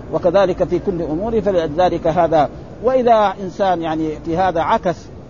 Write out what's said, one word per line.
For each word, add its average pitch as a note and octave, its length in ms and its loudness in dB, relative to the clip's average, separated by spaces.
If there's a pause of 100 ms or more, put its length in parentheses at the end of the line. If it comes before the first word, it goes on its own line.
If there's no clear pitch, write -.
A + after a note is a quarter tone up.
(120)
وكذلك F3+ 520 2
في E3+ 140 -2
كل F3 240 -4
أموره، F#3+ 380 -2
فلذلك E3+ 640 0
هذا. D#3+ 420 2 (360)
وإذا A3+ 580 4
إنسان F#3 400 0
يعني D#3+ 280 -2 (140)
في E3 120 -2
هذا F3+ 240 0
عكس F3 360 0 (340)